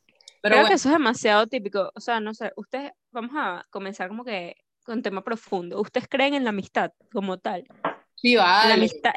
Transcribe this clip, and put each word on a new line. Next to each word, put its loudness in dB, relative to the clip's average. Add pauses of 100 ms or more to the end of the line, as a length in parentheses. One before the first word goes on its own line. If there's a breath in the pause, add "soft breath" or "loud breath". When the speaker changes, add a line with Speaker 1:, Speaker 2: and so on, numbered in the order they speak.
(400 soft breath)
Speaker 1:
Pero 4
Speaker 2:
Creo 8
Speaker 1:
bueno. 6
Speaker 2:
que 4
eso 0
es 4
demasiado 2
típico. -4
O -18
sea, -4
no -8
sé, -10
ustedes, -12 (180)
vamos -10
a -6
comenzar -10
como -12
que -10 (280)
con -6
tema -6
profundo. -6
¿Ustedes -4
creen 2
en 0
la 0
amistad -4 (200)
como -4
tal? -8 (460)
Speaker 1:
Sí, 4 (240)
Speaker 2:
En 6
la 6
Speaker 1:
vale. 6
Speaker 2:
amistad, 2